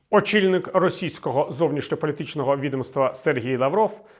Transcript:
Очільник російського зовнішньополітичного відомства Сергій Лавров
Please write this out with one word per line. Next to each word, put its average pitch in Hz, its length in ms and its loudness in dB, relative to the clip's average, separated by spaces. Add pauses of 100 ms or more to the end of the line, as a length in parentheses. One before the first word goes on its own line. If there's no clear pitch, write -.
(100)
Очільник 190 640 2
російського 156 800 0
зовнішньополітичного 143 1040 -2
відомства 135 580 -2
Сергій 131 420 -2
Лавров 156 440 0 (200)